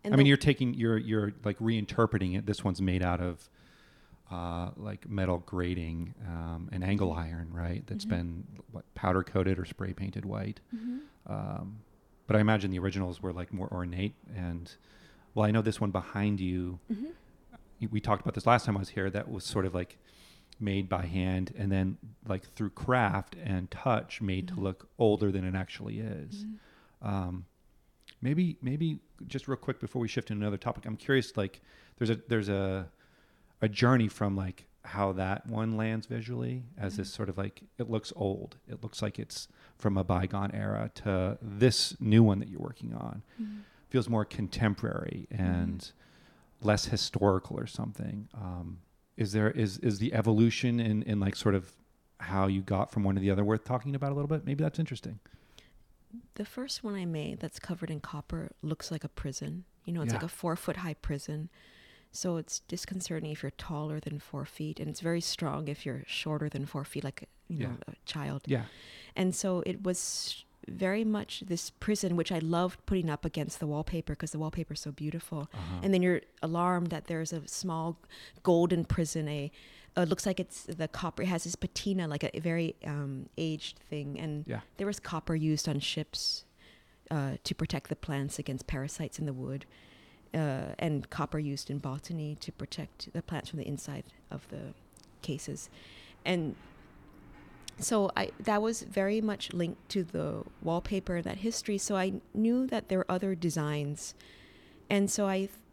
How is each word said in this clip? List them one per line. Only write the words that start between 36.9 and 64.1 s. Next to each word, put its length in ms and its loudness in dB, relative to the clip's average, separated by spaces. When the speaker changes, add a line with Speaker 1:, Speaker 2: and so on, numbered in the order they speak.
Speaker 2:
this 120 -4
Speaker 1:
Mm-hmm. 80 -10
Speaker 2:
sort 120 -2
of, 100 -4
like, 240 -6
it 140 -4
looks 240 -2
old. 420 -2
It 160 -10
looks 180 -8
like 160 -4
it's 300 -10
from 200 2
a 80 4
bygone 480 2
era 440 -2
to 460 0
this 580 4
new 220 10
one 160 10
that 100 -4
you're 120 -10
working 340 -8
on. 280 -8
Speaker 1:
Mm-hmm. 160 -8
Speaker 2:
Feels 180 2
more 160 2
contemporary 1080 -2
Speaker 1:
Mm-hmm. 120 0
Speaker 2:
and 480 0
less 260 4
historical 680 2
or 100 -4
something. 680 -6
Um, 440 -8
is 160 0
there, 180 6
is, 280 0
is 220 2
the 120 2
evolution 680 6
in, 240 2
in, 160 0
like, 160 2
sort 180 4
of 180 0
how 300 2
you 140 2
got 280 2
from 140 0
one 100 4
to 60 2
the 100 4
other 140 4
worth 200 2
talking 300 -2
about 160 -2
a 40 -2
little 140 -2
bit? 160 -2
Maybe 200 0
that's 160 -2
interesting. 400 -6
Speaker 1:
The 100 -6
first 380 -8
one 120 -4
I 100 -4
made 360 -2
that's 200 -8
covered 300 -6
in 100 -4
copper 500 -8
looks 280 -4
like 140 -6
a 40 -8
prison. 560 -8
You 80 -4
know, 100 0
it's 100 2
Speaker 2:
Yeah. 60 2
Speaker 1:
like 60 -2
a 40 -4
four-foot-high 680 -4
prison. 540 -4
So 260 -2
it's 240 -6
disconcerting 720 -6
if 120 -8
you're 80 -4
taller 500 -6
than 180 -8